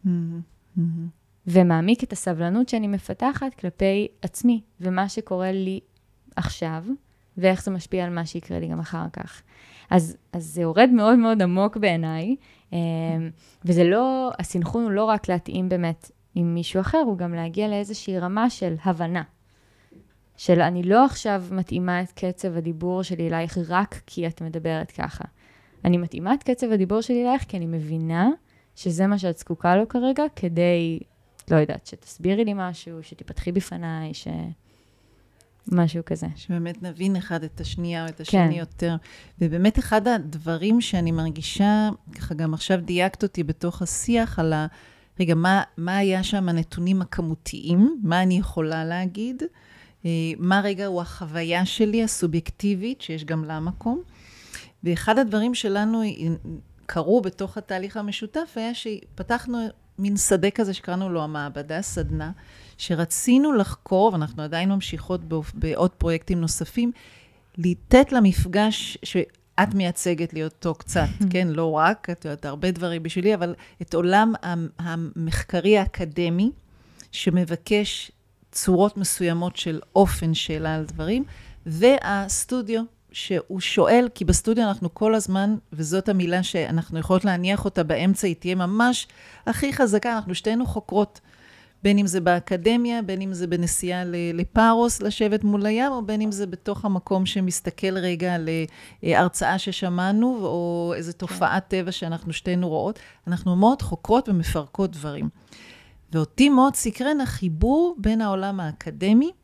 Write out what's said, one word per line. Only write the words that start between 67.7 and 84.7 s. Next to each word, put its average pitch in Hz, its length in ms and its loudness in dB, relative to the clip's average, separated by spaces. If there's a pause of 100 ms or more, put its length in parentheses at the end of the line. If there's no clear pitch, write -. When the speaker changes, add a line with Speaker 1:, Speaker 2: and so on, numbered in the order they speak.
Speaker 1:
למפגש 208 920 2
שאת - 720 0
מייצגת 175 600 0
לי 156 100 -4
אותו 160 300 -4
קצת, - 340 0 (120)
Speaker 2:
<laughs> 196 120 4
Speaker 1:
כן? 180 160 2
לא 160 280 0
רק, 175 340 2
את 175 140 -8
יודעת, 147 200 -8
הרבה 147 260 -2
דברים 170 320 -4
בשבילי, 180 320 2
אבל 175 200 -2 (280)
את - 120 -10
עולם 190 380 4 (100)
המ-, 170 260 -4 (100)
המחקרי 165 1000 0
האקדמי, 175 720 0 (640)
שמבקש 180 1000 0 (400)
צורות 190 440 2
מסוימות 175 600 -2
של 160 240 -4 (160)
אופן 170 380 4
שאלה 156 400 -2
על 156 100 -2
דברים, 175 400 -2 (420)
והסטודיו, 208 1160 2 (320)
שהוא 185 460 -4
שואל, 233 540 6
כי - 100 -4
בסטודיו 220 400 2
אנחנו 196 300 -2